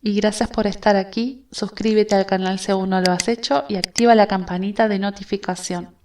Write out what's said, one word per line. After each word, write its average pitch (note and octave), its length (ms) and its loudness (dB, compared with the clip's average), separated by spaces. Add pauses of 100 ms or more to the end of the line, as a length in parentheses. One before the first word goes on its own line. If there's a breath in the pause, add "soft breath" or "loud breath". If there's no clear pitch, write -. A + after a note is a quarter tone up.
Y G#3 140 -2
gracias G#3 340 0
por G#3+ 180 -2
estar G3+ 280 2
aquí. A3+ 560 -4
Suscríbete G#3+ 640 0
al F#3+ 100 2
canal F#3 340 -2
si G3+ 120 -4
aún F#3+ 180 0
no F#3 120 2
lo F3+ 100 4
has F3+ 160 -2
hecho A#3+ 420 -2
y G#3 60 -2
activa A3+ 400 4
la G#3 120 6
campanita G3 600 -2
de G3+ 120 -2
notificación. G3 1040 -6